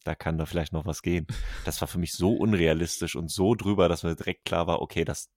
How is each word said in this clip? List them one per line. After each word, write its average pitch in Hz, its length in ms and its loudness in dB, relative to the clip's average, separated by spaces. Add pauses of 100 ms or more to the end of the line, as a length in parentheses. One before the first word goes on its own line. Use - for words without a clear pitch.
da 80 120 -4
kann 80 220 -2
da 78 80 0
vielleicht 82 280 -2
noch 78 120 -2
was 80 160 -4
gehen.“ 85 260 0 (360)
Das - 180 -4
war 78 60 -2
für 87 120 -4
mich 82 140 -2
so 92 200 2
unrealistisch 85 800 2
und 82 140 -6
so 98 260 2
drüber, 95 340 4
dass 85 140 0
mir 82 120 -2
direkt - 300 -8
klar 85 220 0
war, 85 140 2
okay, - 240 -2
das - 320 -8